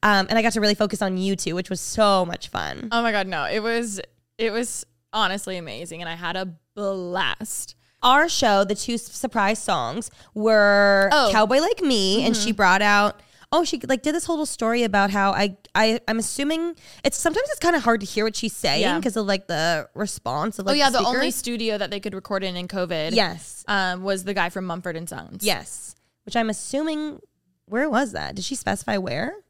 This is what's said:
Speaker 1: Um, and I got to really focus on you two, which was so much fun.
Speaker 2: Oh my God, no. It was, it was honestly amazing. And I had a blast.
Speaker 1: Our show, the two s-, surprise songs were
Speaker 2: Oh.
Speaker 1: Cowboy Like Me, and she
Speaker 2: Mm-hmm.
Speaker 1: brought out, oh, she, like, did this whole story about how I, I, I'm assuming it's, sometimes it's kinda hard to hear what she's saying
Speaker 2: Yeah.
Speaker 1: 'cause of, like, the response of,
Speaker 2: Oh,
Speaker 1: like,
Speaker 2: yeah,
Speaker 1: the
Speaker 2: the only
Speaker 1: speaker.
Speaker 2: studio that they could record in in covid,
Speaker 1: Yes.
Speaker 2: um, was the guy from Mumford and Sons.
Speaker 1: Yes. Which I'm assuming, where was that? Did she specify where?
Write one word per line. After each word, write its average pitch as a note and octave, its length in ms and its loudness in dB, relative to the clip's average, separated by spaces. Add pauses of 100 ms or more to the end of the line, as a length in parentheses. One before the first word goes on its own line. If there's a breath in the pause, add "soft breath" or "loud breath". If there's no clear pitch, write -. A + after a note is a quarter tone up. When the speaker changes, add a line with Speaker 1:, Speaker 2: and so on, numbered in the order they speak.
Speaker 1:
Um, G3+ 260 4
and A3+ 100 2
I A3+ 40 2
got A3 120 2
to A3+ 60 0
really G#3 140 2
focus G#3 280 -2
on F#3+ 160 -2
you F#3+ 180 -2
two, E3+ 180 -4
which F3+ 160 -6
was F3+ 100 -6
so G3+ 460 2
much - 220 -10
fun. D2+ 420 -8
Speaker 2:
Oh A#3 120 0
my A3+ 100 0
God, G3 160 0
no. D#3+ 160 -4
It F#3 180 -2
was, A#3 380 -4 (380)
it A3+ 140 -2
was A#3 320 -6 (280)
honestly G3 460 -2
amazing. D#3+ 420 -12
And F3 80 -8
I E3 80 -8
had F3 200 -6
a F#3+ 100 -4 (280)
blast. F#3 1000 -6 (280)
Speaker 1:
Our C#4 260 6
show, G3+ 360 4
the G3+ 100 -2
two A#3 200 -4
s-, A3+ 80 -4
surprise A3 600 -2
songs D#3 480 -4 (240 soft breath)
were G3+ 800 6
Speaker 2:
Oh. C4+ 200 6
Speaker 1:
Cowboy A3 280 6
Like G4+ 220 0
Me, A3+ 420 2
and A3+ 120 2
she G#3+ 140 -2
Speaker 2:
Mm-hmm. G#3 60 0
Speaker 1:
brought G3 260 6
out, G#3 380 4 (300 soft breath)
oh, E4 140 4
she, C#4+ 240 -4
like, C4 140 0
did D4+ 120 0
this E4+ 120 -2
whole D#4 180 -2
story A#3 380 -2
about G3+ 280 2
how G3 220 2
I, G3 240 0 (180)
I, A3 340 4
I'm A3+ 100 0
assuming D#4+ 560 -2 (300 loud breath)
it's, C#4 120 0
sometimes G#4 340 -2
it's C#5+ 100 -6
kinda E4+ 200 4
hard A#3 200 2
to G3+ 60 -10
hear G#3 180 -2
what A3 120 -2
she's A3 180 -4
saying D3 280 0
Speaker 2:
Yeah. F3 180 0
Speaker 1:
'cause A3+ 160 -2
of, A3 100 -2
like, G3 200 -2
the D#3+ 480 0
response F3 640 -6
of, F#3+ 80 -4
Speaker 2:
Oh, - 60 0
Speaker 1:
like, D4 60 2
Speaker 2:
yeah, C#4 120 4
Speaker 1:
the B3 80 0
Speaker 2:
the G#3 80 2
only C4 240 0
Speaker 1:
speaker. - 80 -4
Speaker 2:
studio A3+ 400 -4
that G3 120 -4
they G3+ 100 -8
could G3 140 -8
record F#3+ 300 -6
in F3+ 120 -6
in F3+ 120 -8
covid, E3+ 440 -4
Speaker 1:
Yes. F#3+ 560 -2
Speaker 2:
um, F#3 340 -2
was F#3+ 220 -2
the G3 100 -4
guy F3 160 0
from F#3 160 -6
Mumford F3 300 -6
and E3 120 -10
Sons. - 360 -12
Speaker 1:
Yes. - 500 -6 (320)
Which G#3 100 -6
I'm A3+ 140 0
assuming, D4+ 680 -4 (460)
where B3 220 -2
was B3 240 0
that? - 220 -8
Did F#3 100 -8
she C#4 100 -6
specify G3+ 440 -4
where? F#3 380 -6 (120)